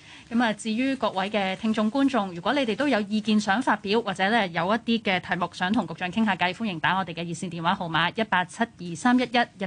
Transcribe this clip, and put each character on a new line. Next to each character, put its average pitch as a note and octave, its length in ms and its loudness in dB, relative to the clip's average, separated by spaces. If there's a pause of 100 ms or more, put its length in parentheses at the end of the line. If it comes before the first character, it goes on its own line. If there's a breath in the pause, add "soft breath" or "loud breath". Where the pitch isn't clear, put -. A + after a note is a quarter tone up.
(300 loud breath)
噉 A#3+ 120 0
啊， A#3 120 2
至 A3 180 -6
於 C4 240 0
各 A3+ 140 -2
位 F#3+ 180 -2
嘅 G3 280 -2
聽 A3 180 0
眾 G#3+ 160 2
觀 C#4 180 2
眾， G#3 260 0
如 E3+ 60 -8
果 G3+ 140 0
你 D4 60 2
哋 A3+ 140 0
都 C4+ 140 0
有 A#3+ 140 2
意 G#3 180 -2
見 G#3+ 180 2
想 G#3 220 2
發 B3+ 160 2
表， G#3 240 0
或 G3+ 140 -4
者 F#3+ 160 2
呢 A3 160 2
有 E3+ 200 -2
一 A3+ 320 0
啲 A3 40 -4
嘅 F#3 180 0
題 - 160 -2
目 F3 160 -2
想 F#3 180 -2
同 G#3+ 160 0
局 D#3+ 60 -8
長 F3+ 180 -6
傾 A3 140 0
下 G#3 100 2
偈， F3+ 200 0
歡 A3+ 100 -6
迎 F3+ 160 -4
打 D#3+ 160 2
我 F#3+ 80 0
哋 E3+ 80 -10
嘅 E3 40 -8
熱 E3+ 160 -6
線 E3+ 180 -6
電 E3+ 100 -8
話 E3+ 140 2
號 F#3 120 -6
碼 E3 280 2
一 A3 100 0
八 F#3 200 2
七 - 180 -4
二 F3 340 -6
三 B3 220 4
一 B3+ 40 4
一， A#3+ 420 0
一 - 20 -6